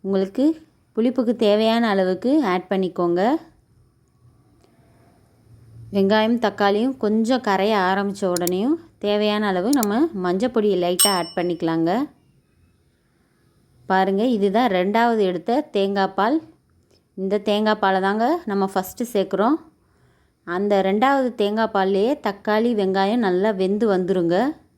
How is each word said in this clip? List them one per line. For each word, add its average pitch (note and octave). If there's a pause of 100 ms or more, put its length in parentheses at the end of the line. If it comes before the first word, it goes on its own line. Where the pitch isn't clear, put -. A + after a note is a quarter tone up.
உங்களுக்கு G3 (500)
புளிப்புக்கு A#3+ (100)
தேவையான A3
அளவுக்கு F#3 (220)
ஆட் F3+
பண்ணிக்கோங்க. F3+ (2750)
வெங்காயம், G#3+
தக்காளியும் G#3 (120)
கொஞ்சம் A3+
கரைய G3+ (160)
ஆரம்பிச்ச G3 (100)
உடனேயும் F3+ (300)
தேவையான G#3
அளவு F#3
நம்ம A3 (240)
மஞ்சள் F#3+
பொடியை G#3
லைட்டா F3+
ஆட் E3+
பண்ணிக்கலாங்க. E3+ (2000)
பாருங்க, G3 (100)
இதுதான் G3+
ரெண்டாவது G#3+
எடுத்த F3+ (180)
தேங்காய் G3
பால். A#3 (840)
இந்த G3
தேங்காய் G#3+
பாலை F#3+
தாங்க G#3+ (240)
நம்ம G3
ஃபஸ்ட்டு F#3+
சேர்க்குறோம். G3+ (1000)
அந்த G3+
ரெண்டாவது B3+
தேங்காய் G#3+
பால்லையே G3+ (140)
தக்காளி, G#3+ (100)
வெங்காயம் G3
நல்லா F#3 (120)
வெந்து G#3
வந்துருங்க. F3+ (420)